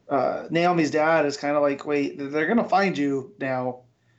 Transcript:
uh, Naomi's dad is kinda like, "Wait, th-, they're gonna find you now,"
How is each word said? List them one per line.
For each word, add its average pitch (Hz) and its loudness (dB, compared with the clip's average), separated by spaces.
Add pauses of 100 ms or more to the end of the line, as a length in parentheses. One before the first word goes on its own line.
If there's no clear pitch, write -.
uh, 135 -2
Naomi's 170 2
dad 156 4
is 143 -2
kinda 147 -2
like, 143 0
"Wait, 143 -2
th-, 139 -8
they're 156 -2
gonna 220 2
find 180 2
you 139 -2
now," 127 -4 (380)